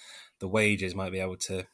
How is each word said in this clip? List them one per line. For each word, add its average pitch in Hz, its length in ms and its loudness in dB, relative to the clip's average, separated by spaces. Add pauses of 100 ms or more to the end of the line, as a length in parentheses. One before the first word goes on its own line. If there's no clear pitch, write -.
(380)
the 95 100 -6
wages 98 460 4
might 95 180 -4
be 95 80 -4
able 92 160 -4
to 92 380 -4